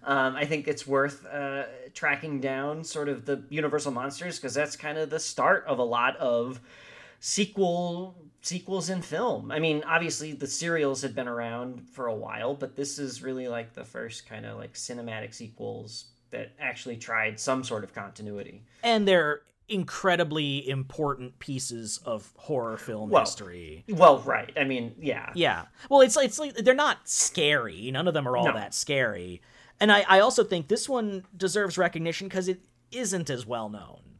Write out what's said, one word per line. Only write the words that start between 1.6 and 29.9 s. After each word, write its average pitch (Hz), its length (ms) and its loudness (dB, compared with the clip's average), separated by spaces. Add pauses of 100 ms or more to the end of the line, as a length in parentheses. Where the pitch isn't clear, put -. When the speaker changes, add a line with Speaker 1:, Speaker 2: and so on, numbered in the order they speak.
Speaker 1:
tracking 143 480 -2
down 139 420 -4
sort 151 260 -6
of 123 160 -6
the 139 240 -2
Universal 147 420 -2
Monsters, 139 480 -6
'cause 120 160 -6
that's 147 200 -2
kind 151 220 -8
of 156 140 -2
the 156 80 -2
start 160 480 -2
of 139 100 -2
a 123 60 0
lot 120 340 0
of 123 420 -2 (600)
sequel, 180 960 -2 (260)
sequels 175 480 -4
in 185 120 -2
film. 151 500 -2
I 151 80 -2
mean, 151 280 2
obviously 160 460 0
the 139 140 -8
serials 151 540 0
had 123 140 -4
been 127 120 -4
around 120 600 -6
for 127 180 -6
a 110 80 -2
while, 110 380 -4
but 139 220 -8
this 139 240 -6
is 131 220 -8
really, 131 260 -6
like, 117 260 -6
the 120 100 -14
first 117 440 -12
kind 110 180 -12
of, 110 120 -12
like, 110 160 -14
cinematic 113 600 -10
sequels 110 720 -12 (260)
that 113 280 -10
actually 127 380 -8
tried 113 420 -4
some 131 240 -2
sort 113 200 -6
of 95 100 -14
continuity. 101 720 -12 (200)
Speaker 2:
And 220 240 4
they're 156 340 6 (260)
incredibly 156 1000 0
important 135 680 -4
pieces 120 680 -6
of 110 300 -6
horror 117 420 -4
film 107 320 -6
Speaker 1:
Well, 135 140 8
Speaker 2:
history. 87 680 -8
Speaker 1:
well, 160 300 12
right. 117 380 -2
I 147 60 2
mean, 123 360 -2
yeah. 127 340 -4
Speaker 2:
Yeah. 113 320 2 (240)
Well, 277 120 10
it's, 262 160 10
it's 269 200 4
like, 294 180 -4
they're 240 200 6
not 285 320 2
scary. 123 840 0
None 160 160 0
of 170 60 2
them 143 140 0
are 123 100 2
all 120 100 4
Speaker 1:
No. - 60 4
Speaker 2:
that 104 220 -4
scary. 98 680 -2 (380)
And 208 120 6